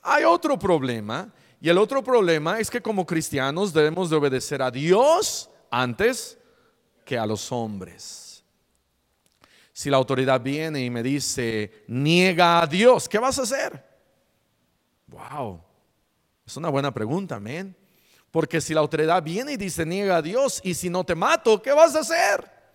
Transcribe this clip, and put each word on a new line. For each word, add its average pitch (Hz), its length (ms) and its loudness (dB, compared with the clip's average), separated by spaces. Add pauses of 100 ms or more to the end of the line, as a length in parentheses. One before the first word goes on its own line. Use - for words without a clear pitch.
Hay 294 220 2
otro 320 360 2
problema, 135 720 -2 (300)
y 151 80 0
el 175 80 4
otro 220 260 2
problema 185 560 2
es 214 100 -4
que 247 120 -4
como 196 240 -2
cristianos 160 680 -2
debemos 156 360 2
de 156 60 2
obedecer 139 460 0
a 131 80 0
Dios 208 800 2 (220)
antes 127 680 -2 (680)
que 123 120 -4
a 110 80 -2
los 107 260 -6
hombres. 104 920 -10 (1300)
Si - 180 -8
la 139 80 6
autoridad 131 440 2
viene 143 420 -4
y 123 60 -4
me 120 120 -4
dice, 117 880 -4
"Niega 170 760 4
a 165 60 2
Dios", 202 400 4
¿qué 202 100 -2
vas 254 220 -2
a 262 40 -2
hacer? 247 440 -6 (1200)
Wow, 110 520 -10 (880)
es - 100 -18
una 151 140 -4
buena 139 240 -2
pregunta, 143 440 -6
amén. 160 380 -12 (540)
Porque 160 320 -2
si 156 140 -6
la 156 60 4
autoridad 156 420 0
viene 226 300 -6
y 240 40 -6
dice, 175 260 -6
"Niega 185 340 0
a 160 40 2
Dios", 233 420 -2
y 180 120 -4
si 180 160 -6
no 180 120 -2
te 180 120 -2
mato, 226 440 2
¿qué 262 120 -4
vas 302 240 6
a 311 60 2
hacer? 339 580 -2 (160)